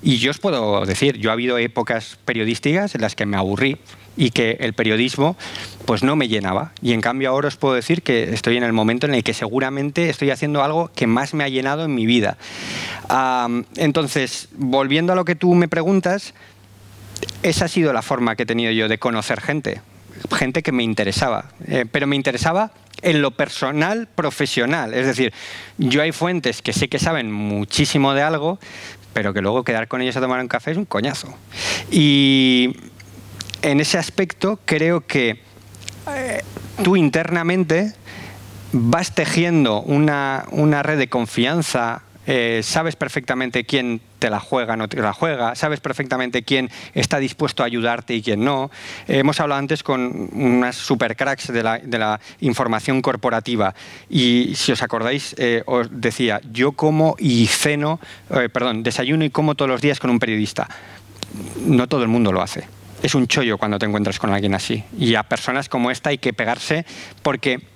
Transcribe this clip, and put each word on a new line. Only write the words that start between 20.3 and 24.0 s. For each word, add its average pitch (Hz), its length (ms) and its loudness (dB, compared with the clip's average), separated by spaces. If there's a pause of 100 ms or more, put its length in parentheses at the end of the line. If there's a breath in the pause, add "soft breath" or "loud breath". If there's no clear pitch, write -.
gente 135 280 -2
que 147 100 0
me 123 100 2
interesaba, 107 640 0 (220)
eh, 127 220 0
pero 139 160 0
me 143 120 0
interesaba 160 540 0 (300)
en 156 200 4
lo 139 100 2
personal, 151 840 -2